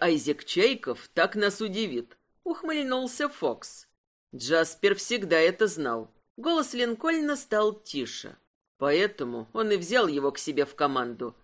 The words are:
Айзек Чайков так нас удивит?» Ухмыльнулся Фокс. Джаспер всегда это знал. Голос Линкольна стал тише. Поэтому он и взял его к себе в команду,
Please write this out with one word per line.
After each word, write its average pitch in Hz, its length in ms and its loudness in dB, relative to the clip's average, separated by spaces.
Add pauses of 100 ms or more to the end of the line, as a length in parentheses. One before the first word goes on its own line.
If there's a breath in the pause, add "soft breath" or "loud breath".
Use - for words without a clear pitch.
Айзек 147 420 2
Чайков 190 720 0
так 180 240 2
нас 202 240 0
удивит?» 190 560 -6 (260)
Ухмыльнулся 285 880 -2
Фокс. - 580 -6 (480)
Джаспер 160 600 2
всегда 196 440 0
это 180 280 4
знал. 127 440 -4 (240)
Голос 311 380 0
Линкольна 285 640 0
стал 214 380 0
тише. - 640 -10 (400)
Поэтому 143 760 0
он 220 180 0
и 202 60 4
взял 190 300 2
его 143 240 0
к 139 60 -6
себе 143 280 0
в - 80 -10
команду, 127 720 -2